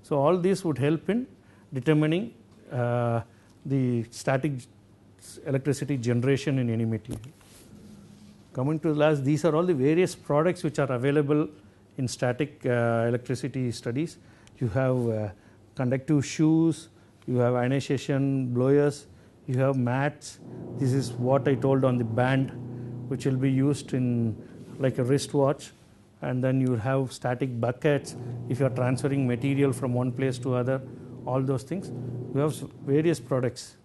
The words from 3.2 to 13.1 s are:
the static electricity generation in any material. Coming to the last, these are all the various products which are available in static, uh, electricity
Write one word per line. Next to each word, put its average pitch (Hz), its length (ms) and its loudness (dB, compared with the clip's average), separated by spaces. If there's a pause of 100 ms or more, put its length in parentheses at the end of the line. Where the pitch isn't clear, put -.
the 123 460 0
static 139 420 -2 (920)
electricity 139 520 -2
generation 127 640 0
in 120 100 0
any 113 160 0
material. 113 360 -6 (1300)
Coming 147 260 -2
to 156 140 0
the 147 60 0
last, 147 240 4
these 143 220 0
are 156 100 4
all 165 80 4
the 180 100 2
various 160 420 2
products 165 480 0
which 151 160 -2
are 139 120 0
available 143 560 2 (500)
in 131 100 -2
static, 127 580 -4
uh, 117 420 2
electricity 123 640 -4